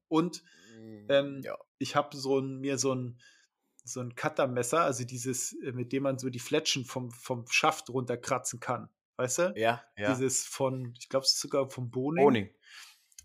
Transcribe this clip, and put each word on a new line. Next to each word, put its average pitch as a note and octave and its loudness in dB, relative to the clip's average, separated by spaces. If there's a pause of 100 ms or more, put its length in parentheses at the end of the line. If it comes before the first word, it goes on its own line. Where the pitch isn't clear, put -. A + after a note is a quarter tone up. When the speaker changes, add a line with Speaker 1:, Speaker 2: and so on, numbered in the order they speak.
Speaker 1:
Und, E3 2 (140)
Speaker 2:
Mm, A2 -16
Speaker 1:
ähm, C#3 2
Speaker 2:
ja. - -6 (220)
Speaker 1:
ich C#3 -2
hab C#3+ 0
so C3+ 2
'n, C3+ -4
mir C#3 -2
so C3 2
'n, B2 -4 (640)
so - -10
'n B2 -8
Cuttermesser, B2+ 2
also, B2 0
dieses, B2 -4 (100)
äh, C#3+ -6
mit B2 -6
dem C3+ 0
man C3+ 0
so C3 -4
die B2 -6
Fletschen D3+ 0
vom, B2 -6
vom A#2+ -6
Schaft - 2
runterkratzen B2 -2
kann, A2+ -4 (260)
weißt B2 -2
du? C3 2
Speaker 2:
Ja, A2+ 2 (120)
ja. G#2 -4
Speaker 1:
Dieses B2 2
von, C3 -4
ich - -16
glaub, C3+ 0
es - 4
ist - -4
sogar C#3 0
von B2 -6
Boning. C3 0
Speaker 2:
Boning. A#2+ 6 (760)